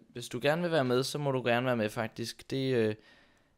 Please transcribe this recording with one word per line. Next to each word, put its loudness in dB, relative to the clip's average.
hvis -12
du -8
gerne 2
vil 0
være 2
med, 4
så -4
må -2
du -2
gerne 2
være 2
med, 0
faktisk. -8
Det, 0
øh, 4